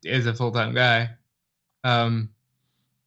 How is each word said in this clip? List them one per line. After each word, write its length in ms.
is 220
a 80
full-time 400
guy. 360
Um, 460